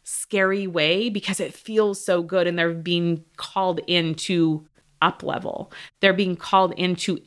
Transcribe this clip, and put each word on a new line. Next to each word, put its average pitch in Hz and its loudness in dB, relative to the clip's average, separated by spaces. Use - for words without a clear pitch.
scary 196 -2
way, 175 0
because 196 -4
it 165 -6
feels 214 0
so 180 2
good 175 0
and 175 -2
they're 170 0
being 170 0
called 185 -2
in 165 0
to 160 0
up 170 2
level. - -6
They're 196 6
being 185 0
called 190 2
in 180 0
to 170 -4